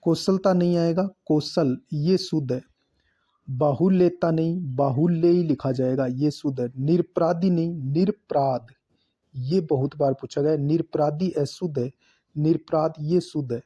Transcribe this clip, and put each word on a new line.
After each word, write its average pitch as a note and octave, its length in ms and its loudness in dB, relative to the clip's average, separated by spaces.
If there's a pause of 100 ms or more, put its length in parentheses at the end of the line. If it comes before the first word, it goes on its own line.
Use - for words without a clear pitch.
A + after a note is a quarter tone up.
कौशलता F#3+ 520 0
नहीं F3 240 2
आएगा, E3+ 260 0
कौशल, D3+ 720 0 (160)
ये D#3+ 240 0
शुद्ध D#3 340 -4
है। B2+ 100 -4 (880)
बाहुल्यता E3+ 840 2
नहीं, E3 440 -2
बाहुल्य D3+ 520 2
ही F3 160 4
लिखा D3 280 -2
जाएगा, C3 340 0
ये C3 260 0
शुद्ध C#3 280 -6
है। B2 180 -4
निरपराधी E3+ 720 0
नहीं, E3+ 240 0
निरपराध, C#3 960 -2 (680)
ये C#3 260 -2
बहुत C#3+ 360 -2
बार C#3+ 160 0
पूछा - 280 -6
गया D3 100 2
है। D#3 60 2
निरपराधी D3+ 760 0
अशुद्ध D3 480 -4
है, B2 120 -2 (460)
निरपराध, D#3 600 0
ये D#3 220 0
शुद्ध C#3+ 320 -6
है। A#2 120 -6